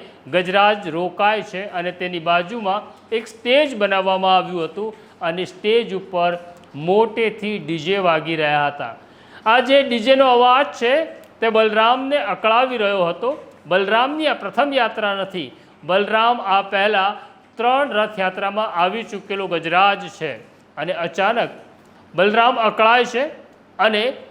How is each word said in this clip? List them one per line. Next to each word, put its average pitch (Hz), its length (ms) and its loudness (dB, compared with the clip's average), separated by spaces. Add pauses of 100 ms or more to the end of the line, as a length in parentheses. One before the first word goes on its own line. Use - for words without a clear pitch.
(320)
ગજરાજ 196 560 2
રોકાય 185 540 -2
છે 185 220 -10
અને 180 280 -6
તેની 180 260 -8
બાજુમાં 190 960 -4
એક 220 120 -4
સ્ટેજ 262 500 2
બનાવવામાં 190 600 2
આવ્યું 175 280 -2
હતું 208 300 -8 (260)
અને 175 240 -4
સ્ટેજ 214 500 -2
ઉપર 175 440 -2 (360)
મોટેથી 208 840 -2
ડી 160 200 -6
જે 185 200 -2
વાગી 160 380 -2
રહ્યા 147 300 0
હતા. 127 280 -8 (520)
આ 240 140 4
જે 269 220 4
ડી 240 160 -2
જેનો 269 280 4
અવાજ 247 400 4
છે 285 380 0 (360)
તે 226 100 0
બલરામને 226 640 2
અકળાવી 226 600 0
રહ્યો 202 280 0
હતો. 202 460 -4 (160)
બલરામની 226 600 0
આ 254 80 0
પ્રથમ 262 380 -2
યાત્રા 220 420 0
નથી. 185 380 -8 (320)
બલરામ 214 560 2
આ 190 220 0
પહેલાં 196 540 0 (400)
ત્રણ 254 340 0
રથયાત્રામાં 202 840 -4
આવી 190 280 0
ચૂકેલો 196 440 -8
ગજરાજ 175 640 0
છે 151 260 -10 (420)
અને 160 160 -6
અચાનક 190 560 -2 (680)
બલરામ 226 420 4
અકળાય 226 480 4
છે 233 180 -4 (560)
અને 220 340 0 (180)